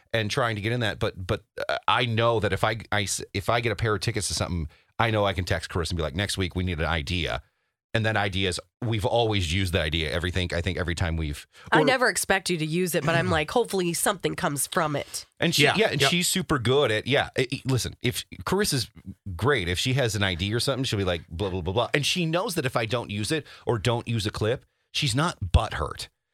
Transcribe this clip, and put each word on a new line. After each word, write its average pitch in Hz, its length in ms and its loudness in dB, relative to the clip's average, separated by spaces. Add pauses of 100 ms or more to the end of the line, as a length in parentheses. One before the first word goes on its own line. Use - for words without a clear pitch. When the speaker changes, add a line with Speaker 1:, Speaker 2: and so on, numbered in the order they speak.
(120)
Speaker 1:
and 107 180 0
trying 117 260 2
to 104 60 -4
get 110 100 0
in 123 80 0
that. 104 180 0
But, 92 280 -2
but, - 160 -2 (260)
uh, - 100 0 (100)
I 120 160 4
know 117 340 4
that 101 140 2
if - 100 0
I, 113 140 2 (160)
I 104 120 2
s-, - 180 -4 (100)
if 98 160 -4
I 117 120 4
get 117 120 0
a - 40 -2
pair 110 180 2
of 95 80 -2
tickets 110 260 -2
to 85 60 -4
something, 85 340 -2 (300)
I 113 120 2
know 107 140 4
I 98 80 2
can 87 120 -2
text - 260 -2
Chris 85 200 -2
and 90 60 -4
be 82 80 -2
like, 73 100 -4
"Next 98 240 -2
week 90 160 -2
we 92 80 -2
need 90 160 -2
an 82 80 0
idea." 76 560 -2 (520)
And 110 120 2
that 107 100 2
idea 95 320 0
is, 87 120 -4 (240)
we've 110 220 -2
always 107 480 2
used 95 180 0
that 90 100 2
idea. 78 280 0
Everything, 87 420 -2
I 85 80 -2
think 85 180 -2
every 85 180 -2
time 82 200 -2
we've 78 300 -4 (240)
Speaker 2:
I 233 100 4
Speaker 1:
or 254 40 6
Speaker 2:
never 254 240 2
expect 190 420 0
you 175 80 0
to 156 80 -2
use 175 300 0
it, 143 100 0
but 165 80 2
I'm 170 160 2
Speaker 1:
<clears throat> 160 80 2
Speaker 2:
like, 156 140 -4
hopefully 196 420 0
something 160 400 0
comes 147 320 -2
from 151 300 0
it. - 300 -6 (120)
Speaker 1:
And 165 160 2
she, - 80 4
Speaker 3:
Yeah. 139 140 6
Speaker 1:
yeah, 208 160 4
and 143 80 0
Speaker 3:
Yep. 139 100 4
Speaker 1:
she's 175 160 2
super 170 320 0
good 127 320 4
at, 107 160 0
yeah. 120 320 2
I, 135 140 2
I, 131 120 -6
listen, 120 380 0
if 120 220 -2 (180)
Carissa's 185 480 0 (460)
great, 104 320 2
if 90 100 0
she 127 160 0
has 120 220 2
an 101 80 2
idea 95 320 0
or 117 40 0
something, 135 240 0
she'll 110 140 0
be 98 60 2
like, 87 240 0
"Blah, 90 220 -4
blah, 92 100 -2
blah, 85 120 -2
blah." 113 220 0
And 139 100 -4
she 175 220 -2
knows 175 300 -4
that 139 100 -4
if 127 100 -4
I 120 80 -2
don't 113 260 -6
use 101 220 -6
it 151 140 -4 (180)
or 120 140 0
don't 120 300 -2
use 113 180 -2
a 104 40 -4
clip, 117 340 -2 (280)
she's 127 220 -2
not 160 260 0
butthurt. - 680 0 (260)